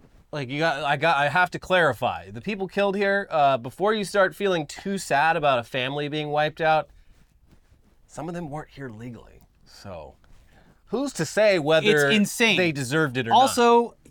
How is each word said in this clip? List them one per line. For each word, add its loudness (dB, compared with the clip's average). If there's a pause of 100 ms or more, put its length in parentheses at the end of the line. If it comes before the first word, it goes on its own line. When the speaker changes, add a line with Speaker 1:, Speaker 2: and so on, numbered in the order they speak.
(300)
Speaker 1:
like, -8
you -6
got, -2
I 0
got, 2
I 2
have 2
to -10
clarify. 0
The -12
people -8
killed 0
here, 0
uh, 4
before -2
you -2
start 0
feeling -2
too -8
sad 0
about 2
a -4
family -6
being -6
wiped -2
out, 2 (1160)
some -14
of -10
them -10
weren't -12
here -14
legally. -16 (260)
So, -18 (720)
who's -4
to -4
say 2
whether 4
Speaker 2:
It's 4
insane. 2
Speaker 1:
they 2
deserved -2
it -2
or 2
Speaker 2:
Also, 4 (160)